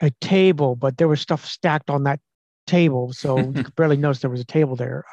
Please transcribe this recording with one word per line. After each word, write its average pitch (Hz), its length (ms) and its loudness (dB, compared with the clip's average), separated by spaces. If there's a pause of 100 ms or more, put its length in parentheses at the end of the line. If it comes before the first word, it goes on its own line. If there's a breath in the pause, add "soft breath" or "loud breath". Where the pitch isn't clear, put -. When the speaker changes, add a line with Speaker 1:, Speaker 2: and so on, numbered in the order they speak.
Speaker 1:
a 151 100 2 (100)
table, 170 540 2
but 131 220 -2
there 165 100 4
was 151 140 2
stuff - 240 -4
stacked 151 440 -2
on 143 140 -2
that 139 160 0 (480)
table, 131 460 2
so 131 240 -2
Speaker 2:
<laughs> 131 180 -2
Speaker 1:
you 135 80 -2
could - 120 -18
barely 151 220 2
notice 143 220 0
there 131 100 -2
was 123 120 -6
a 120 40 -10
table 143 300 -2
there. 123 380 -8